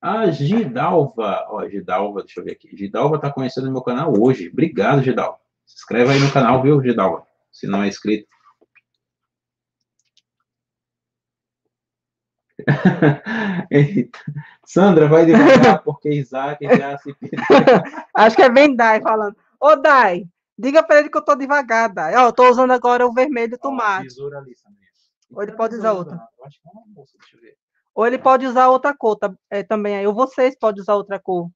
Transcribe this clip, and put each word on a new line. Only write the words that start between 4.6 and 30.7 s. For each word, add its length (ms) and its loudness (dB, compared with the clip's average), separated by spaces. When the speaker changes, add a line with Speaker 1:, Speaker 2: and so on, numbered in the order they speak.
Speaker 1:
Gidalva. 340 -4
Se 100 -20
inscreve 380 0
aí 60 2
no 120 2
canal, 320 2
viu, 200 2
Gidalva? 440 -2
Se 160 -16
não 160 -4
é 40 -2
inscrito. 400 -6
<laughs> 1120 -2
Eita. 500 -2
Sandra, 420 4
vai 180 6
devagar, 560 6
Speaker 2:
<laughs> 20 -20
Speaker 1:
porque 260 -6
Isaac 560 -6
já 320 0
se 160 -16
perdeu. 260 -14
Speaker 2:
<laughs> 760 2
Acho 200 4
que 60 4
é 80 8
bem 260 4
Dai 260 0
falando. 340 -4
Ô, 160 4
Dai, 500 2
diga 260 2
pra 160 4
ele 100 -2
que 80 -6
eu 80 -6
tô 100 2
devagar, 580 -2
Dai. 220 -4
Ó, 120 4
eu 60 0
tô 160 6
usando 220 2
agora 340 0
o 80 -2
vermelho 420 -2
Speaker 1:
Ó, 60 -18
Speaker 2:
tomate. 420 -4
Speaker 1:
besoura 360 -14
ali, 160 -20
Sandrinha. 300 -20
Speaker 2:
Ou 120 -10
ele 80 -10
Speaker 1:
Tá 60 -20
Speaker 2:
pode 180 -4
usar 140 -4
Speaker 1:
besourando, 240 -4
Speaker 2:
outra. 120 -16
Speaker 1:
né? 20 -20
Eu 60 -20
acho 160 -20
que 60 -20
é 40 -20
uma 160 -20
moça, 320 -20
deixa 180 -20
eu 40 -20
ver. 160 -20
Speaker 2:
Ou 140 0
ele 100 -2
pode 280 2
usar 220 2
outra 280 2
cor 220 -2
tá, 160 -6
é, 140 -6
também 340 -4
aí. 100 -2
Ou 60 -2
vocês 440 -2
podem 240 -4